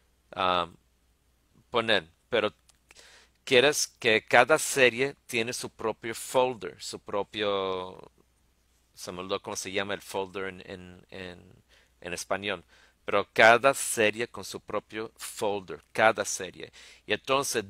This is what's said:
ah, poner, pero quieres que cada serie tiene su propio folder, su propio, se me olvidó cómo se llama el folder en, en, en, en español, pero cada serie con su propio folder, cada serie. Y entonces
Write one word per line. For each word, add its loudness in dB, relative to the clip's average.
ah, 0
poner, 0
pero -2
quieres 4
que 0
cada 6
serie 2
tiene -4
su -10
propio -8
folder, -4
su -12
propio, -6
se -14
me -10
olvidó -6
cómo -10
se -10
llama -4
el -8
folder -8
en, -14
en, -18
en, -18
en -12
español, -6
pero -2
cada 8
serie -2
con -14
su -12
propio -10
folder, -6
cada 4
serie. -10
Y -4
entonces -2